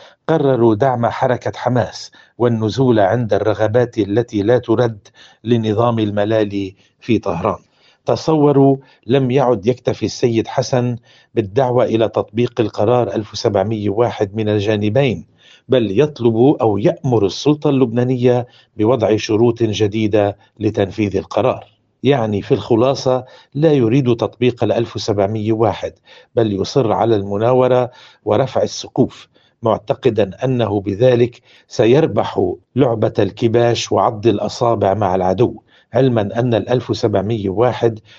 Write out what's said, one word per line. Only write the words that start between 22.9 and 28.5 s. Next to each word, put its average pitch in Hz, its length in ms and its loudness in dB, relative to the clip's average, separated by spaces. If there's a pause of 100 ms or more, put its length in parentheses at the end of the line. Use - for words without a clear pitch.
لا 151 180 2
يريد 120 440 2
تطبيق 120 480 -2
الألف 110 320 -2
وسبعمية 107 560 -2
وواحد، 107 400 -2 (440)
بل 104 240 0
يصر 107 320 0
على 107 240 2
المناورة 120 720 0 (340)
ورفع 107 380 0